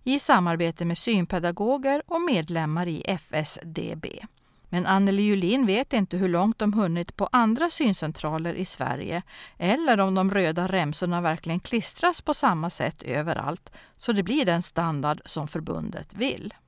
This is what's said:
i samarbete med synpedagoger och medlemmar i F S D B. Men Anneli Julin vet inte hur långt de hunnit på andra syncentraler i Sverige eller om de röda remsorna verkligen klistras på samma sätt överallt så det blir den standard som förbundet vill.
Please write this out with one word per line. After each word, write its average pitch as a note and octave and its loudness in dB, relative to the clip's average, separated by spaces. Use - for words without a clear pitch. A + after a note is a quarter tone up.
i C4+ 2
samarbete E3+ 2
med E3+ 0
synpedagoger A3 0
och E4 -2
medlemmar E3+ 0
i D#3+ -4
F - -4
S - -4
D E3+ -6
B. - -8
Men F3 -2
Anneli G3 4
Julin G#3 2
vet G#3+ 0
inte F#3+ 0
hur F#3 2
långt F3+ 2
de G#3 2
hunnit F3 0
på - -2
andra B3 4
syncentraler D#3+ -2
i F#3 -4
Sverige - -4
eller A#3+ 2
om F#3+ 4
de F#3+ 2
röda F3 2
remsorna F3 -2
verkligen E3 -2
klistras - -2
på D4+ 0
samma F3 2
sätt - -4
överallt D3+ -4
så - -4
det G3 2
blir B3 2
den E3+ 2
standard D3+ 0
som D3+ -6
förbundet - -8
vill. - -4